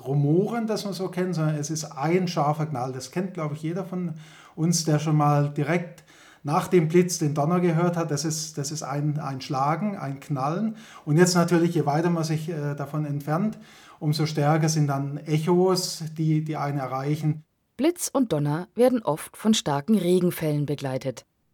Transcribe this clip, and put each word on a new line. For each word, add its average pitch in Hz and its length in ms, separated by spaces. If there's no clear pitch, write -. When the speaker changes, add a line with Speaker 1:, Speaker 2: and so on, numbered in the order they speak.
Speaker 1:
Rumoren, 175 600
das 208 160
man 196 100
so 185 140
kennt, 185 280
sondern 156 200
es 147 140
ist 156 160
ein 170 420
scharfer 151 380
Knall. 131 260
Das 131 200
kennt, 190 240
glaub 151 180
ich, 147 80
jeder 175 240
von 175 300
uns, 165 280
der 151 160
schon 156 160
mal 147 340
direkt 156 540
nach 156 240
dem 175 220
Blitz 180 300
den 147 160
Donner 170 260
gehört 170 340
hat. 165 160
Das 147 140
ist, - 320
das 143 140
ist 151 120
ein, 147 360
ein 135 200
Schlagen, 156 580
ein 139 220
Knallen. 160 560
Und 151 120
jetzt 175 180
natürlich, 170 400
je 147 100
weiter 156 240
man 165 140
sich, 156 260
äh, 147 260
davon 151 300
entfernt, 151 540
umso 151 260
stärker 156 420
sind 151 200
dann 143 300
Echos, 180 840
die, 156 260
die 156 140
einen 143 220
erreichen. 143 640
Speaker 2:
Blitz 330 340
und 269 200
Donner 147 420
werden 247 300
oft - 320
von 214 180
starken 151 440
Regenfällen 170 680
begleitet. 131 600